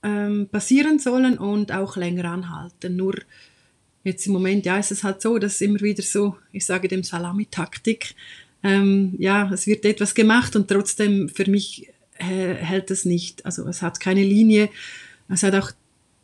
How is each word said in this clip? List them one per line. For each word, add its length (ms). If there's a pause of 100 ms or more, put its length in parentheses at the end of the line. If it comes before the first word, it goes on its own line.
ähm, 440
passieren 520
sollen 360
und 360
auch 240
länger 300
anhalten. 680
Nur 220 (880)
jetzt 240
im 60
Moment, 320
ja, 120
ist 140
es 100
halt 180
so, 180
dass 220
immer 200
wieder 240
so, 320 (160)
ich 120
sage 220
dem 160
Salamitaktik, 1120 (480)
ähm, 560
ja, 340
es 140
wird 180
etwas 300
gemacht 400
und 140
trotzdem 600
für 220
mich, 380 (300)
äh, 360
hält 380
es 120
nicht. 400
Also 220
es 160
hat 160
keine 240
Linie, 480 (580)
es 140
hat 140
auch 160 (520)